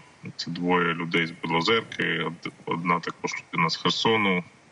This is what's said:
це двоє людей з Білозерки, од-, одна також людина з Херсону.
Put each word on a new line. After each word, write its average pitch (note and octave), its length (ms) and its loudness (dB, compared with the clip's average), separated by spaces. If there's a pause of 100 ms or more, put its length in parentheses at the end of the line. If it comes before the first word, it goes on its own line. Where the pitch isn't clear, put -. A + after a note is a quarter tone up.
(360)
це - 160 -6
двоє F2 420 2
людей E2+ 340 0
з E2 40 -8
Білозерки, E2 880 0
од-, E2 340 -6 (120)
одна E2+ 340 0
також - 320 -6 (220)
людина E2+ 160 2
з - 80 -2
Херсону. G2+ 640 2 (280)